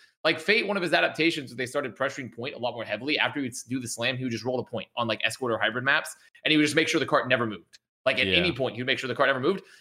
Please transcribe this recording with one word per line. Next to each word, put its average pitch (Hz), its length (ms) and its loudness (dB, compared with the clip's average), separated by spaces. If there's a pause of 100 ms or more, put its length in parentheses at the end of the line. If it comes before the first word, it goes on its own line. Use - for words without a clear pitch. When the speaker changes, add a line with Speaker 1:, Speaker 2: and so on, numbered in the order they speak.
(260)
Speaker 1:
Like, 160 140 2
Fate, 214 280 2
one 202 80 0
of 190 80 -2
his 160 100 0
adaptations, 165 640 2
they 127 100 -4
started 131 320 -4
pressuring - 360 -4
point 131 220 -8
a - 20 -12
lot 117 160 -4
more 113 100 -8
heavily. 110 340 -2
After 120 220 2
he 139 60 -2
would 123 80 -6
s-, - 100 -10
do 131 160 -6
the 120 80 -8
slam, 123 300 -2
he 127 60 -6
would 123 100 -2
just 107 100 -6
roll 127 140 -2
the 123 60 -2
point - 340 -8
on, 120 100 0
like, 110 160 0
escort 117 300 -2
or 107 40 -2
hybrid 110 280 0
maps, 147 280 0 (300)
and 143 80 2
he 156 60 6
would 151 60 6
just 147 120 2
make 160 140 2
sure 160 100 2
the 135 60 0
cart 123 240 0
never 123 160 4
moved. - 340 -10 (260)
Like, 113 140 2
at 127 80 4
Speaker 2:
Yeah. 92 80 4
Speaker 1:
any 87 160 4
point, 120 240 -2
he 117 60 -6
would 127 60 -4
make 131 120 0
sure 135 80 -6
the 123 80 -2
cart 131 140 4
never 135 100 2
moved. 180 220 0 (200)